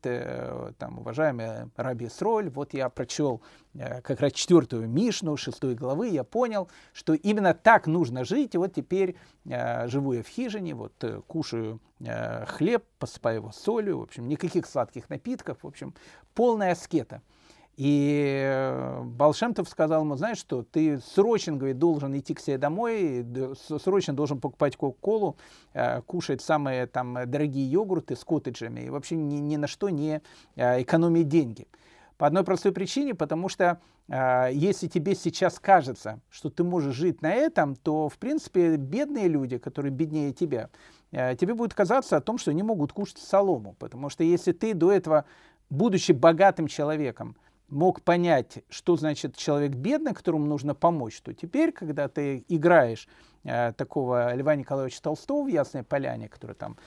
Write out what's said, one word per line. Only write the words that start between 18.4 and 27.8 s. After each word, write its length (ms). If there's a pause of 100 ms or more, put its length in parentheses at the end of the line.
э, 600
Баал 300
Шем 200
Тов 160
сказал 320
ему: 160
«Знаешь 200
что, 260
ты 360
срочно, 540
говорит, 240
должен 400
идти 160
к 80
себе 160
домой, 640
д-, 320
с-, 240
срочно 340
должен 280
покупать 340
Кока-Колу, 600 (360)
э, 280
кушать 400
самые 460
там 380
дорогие 460
йогурты 460